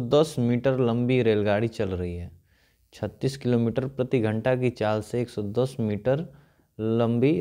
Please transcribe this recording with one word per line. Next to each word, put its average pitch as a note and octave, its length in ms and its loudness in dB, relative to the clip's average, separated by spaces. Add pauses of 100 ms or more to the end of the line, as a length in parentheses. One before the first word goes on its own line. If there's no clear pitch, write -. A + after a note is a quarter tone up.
दस D#3 320 4
मीटर B2 400 2
लंबी B2 420 2
रेलगाड़ी G#2+ 460 2
चल G#2+ 220 -4
रही F2+ 240 -4
है। F2 160 -10 (600)
छत्तीस C3 440 -6
किलोमीटर A#2+ 520 0
प्रति C3 320 0
घंटा A2 360 0
की B2+ 140 0
चाल G#2+ 320 0
से A#2+ 180 -4
एक A#2+ 80 -4
सौ G#2+ 140 -6 (100)
दस C3 260 0
मीटर A#2+ 480 -2 (520)
लंबी A#2 500 2 (120)